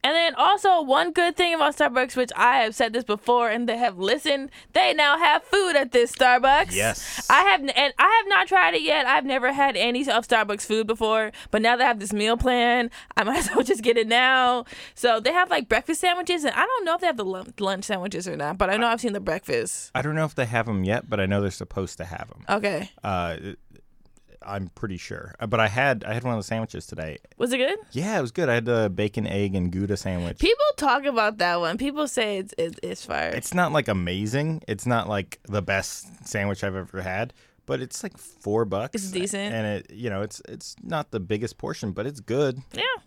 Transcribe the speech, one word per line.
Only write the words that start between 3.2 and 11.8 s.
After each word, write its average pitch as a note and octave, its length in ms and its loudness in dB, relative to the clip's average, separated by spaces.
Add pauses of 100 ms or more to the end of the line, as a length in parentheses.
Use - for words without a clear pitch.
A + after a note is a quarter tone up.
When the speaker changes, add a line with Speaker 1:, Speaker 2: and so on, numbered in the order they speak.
Speaker 1:
and A#3 180 -2
they A3+ 80 -2
have G#3 220 0
listened, C#4 500 0 (240)
they F4 220 4
now D4 240 4
have D#4+ 240 4
food F#4 320 2
at C4 160 2
this A#3+ 200 4
Starbucks. B3+ 640 4
Speaker 2:
Yes. - 540 -2
Speaker 1:
I D4 140 4
have F#4+ 180 4
n-, C#4 80 -4
and C4 300 2
I G#4 240 6
have G4 40 -6
not F#4+ 200 2
tried F4+ 260 4
it D#4+ 80 0
yet. D4+ 240 2
I've C#4 180 2
never C4 300 0
had C4+ 240 2
any A#3+ 320 0
of A#3 180 0
Starbucks G#3 380 0
food A3 220 0
before, A3 440 0 (200)
but A3 100 2
now A#3 160 4
they A#3+ 60 4